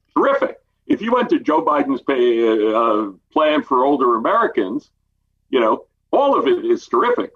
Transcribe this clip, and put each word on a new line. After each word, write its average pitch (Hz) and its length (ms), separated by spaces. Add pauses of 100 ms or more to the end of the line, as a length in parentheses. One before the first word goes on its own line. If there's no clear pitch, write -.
(160)
terrific. - 440 (260)
If - 140
you 226 120
went 247 180
to - 100
Joe - 240
Biden's 143 380
pay, 117 680
uh, 107 380 (220)
plan 151 300
for 139 220
older 131 320
Americans, 156 720 (600)
you 131 100
know, 113 260 (260)
all 269 260
of 127 80
it 120 180
is 113 220
terrific. 143 500